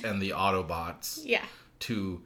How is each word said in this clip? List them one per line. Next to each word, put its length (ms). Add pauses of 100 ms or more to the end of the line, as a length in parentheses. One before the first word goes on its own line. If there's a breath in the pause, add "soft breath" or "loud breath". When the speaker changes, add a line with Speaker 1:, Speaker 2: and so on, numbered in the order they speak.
Speaker 1:
and 180
the 100
Autobots 880
Speaker 2:
<laughs> 40
Yeah. 200 (340 loud breath)
Speaker 1:
to 460